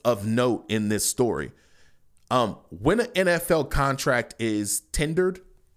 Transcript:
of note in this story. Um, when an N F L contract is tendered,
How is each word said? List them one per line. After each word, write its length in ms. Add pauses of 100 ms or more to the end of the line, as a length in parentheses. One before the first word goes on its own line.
of 220
note 420
in 200
this 180
story. 460 (760)
Um, 280 (120)
when 300
an 140
N 140
F 220
L 140
contract 720
is 420 (120)
tendered, 480 (360)